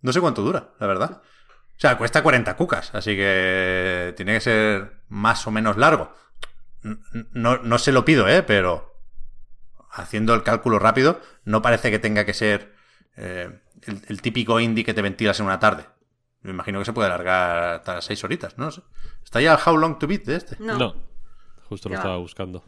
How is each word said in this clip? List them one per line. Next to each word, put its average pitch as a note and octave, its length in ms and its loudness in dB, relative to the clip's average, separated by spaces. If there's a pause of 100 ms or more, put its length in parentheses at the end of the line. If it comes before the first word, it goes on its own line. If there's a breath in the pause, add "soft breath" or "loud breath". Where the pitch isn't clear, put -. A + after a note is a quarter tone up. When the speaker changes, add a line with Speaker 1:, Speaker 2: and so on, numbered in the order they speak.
Speaker 1:
No B2+ 120 -2
sé F3+ 80 4
cuánto C#3 220 2
dura, - 360 -2
la G#2+ 80 -4
verdad. G2 360 -2
O - 580 -20
sea, B2+ 180 4
cuesta A#2+ 240 0
cuarenta B2 340 4
cucas, - 380 -2
así G#2 200 -2
que F#2 1000 2
tiene G2+ 180 -2
que A2 60 0
ser G#2+ 680 0
más G#2+ 380 0
o A2+ 40 -4
menos A2 260 0
largo. D3 360 4 (720 soft breath)
N-, G#2+ 160 -10 (160)
n-, A2+ 180 -8
no, A#2+ 260 0
no A#2 200 0
se C3+ 140 2
lo B2+ 120 4
pido, C3 240 6
¿eh? E3+ 140 6
Pero F#2 600 0 (880)
haciendo G#2+ 440 0
el A#2 80 2
cálculo A2+ 360 2
rápido, A2+ 420 4 (240 loud breath)
no G#2+ 180 2
parece A#2 280 2
que G#2+ 80 2
tenga G#2 260 0
que G2+ 100 -4
ser, G#2 400 -2 (420 soft breath)
eh, F2+ 440 -12 (220)
el, G2+ 260 -12
el G2+ 140 -8
típico A2+ 380 0
indie A2+ 240 0
que A2 100 -2
te G#2 80 -2
ventilas G2+ 380 0
en G#2 60 -2
una F#2+ 120 -2
tarde. F#2+ 280 0 (560)
Me G2 80 -14
imagino F#2+ 280 -6
que G2 60 -4
se A#2 80 -8
puede A2 140 0
alargar F2+ 520 2 (180)
hasta F2 240 -8
seis - 240 -6
horitas, - 340 -8
no D3 120 -6
sé. - 120 -18 (420 soft breath)
¿Está - 160 -2
ya D#3 140 8
el - 100 4
How E3 120 6
Long D#3 220 2
to D3+ 80 -4
Beat G3+ 180 -4
de D3 120 -4
este? - 240 -10
Speaker 2:
No. A3 180 -6
Speaker 3:
No. A#2 160 -2 (760)
Justo G2+ 200 -10
lo F#2+ 60 -6
Speaker 2:
Ya. F#2+ 40 -6
Speaker 3:
estaba F#2 180 -4
buscando. F2+ 520 -10